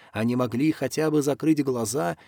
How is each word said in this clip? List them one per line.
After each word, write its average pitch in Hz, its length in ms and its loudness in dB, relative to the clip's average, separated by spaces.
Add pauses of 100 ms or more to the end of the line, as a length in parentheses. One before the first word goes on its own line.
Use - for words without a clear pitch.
(120)
они 117 240 0
могли 123 360 0
хотя 147 380 -2
бы 151 120 2
закрыть 147 420 2
глаза 131 520 -2 (120)